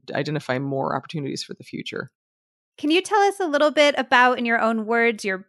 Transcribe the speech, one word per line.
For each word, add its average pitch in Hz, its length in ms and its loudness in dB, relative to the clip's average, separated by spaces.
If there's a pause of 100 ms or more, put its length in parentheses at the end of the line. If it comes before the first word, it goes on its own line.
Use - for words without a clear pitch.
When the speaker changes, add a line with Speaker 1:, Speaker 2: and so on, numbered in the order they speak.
(120)
Speaker 1:
identify 143 480 -4
more 139 360 -4
opportunities 139 480 -8
for - 120 -14
the - 80 -20
future. - 480 -10 (680)
Speaker 2:
Can 294 120 -4
you 349 120 2
tell 403 180 0
us 403 200 2
a 370 80 -2
little 294 220 2
bit 294 280 4
about, 247 420 4
in 240 60 -4
your 233 140 2
own 220 260 0
words, 233 400 0
your 190 240 -4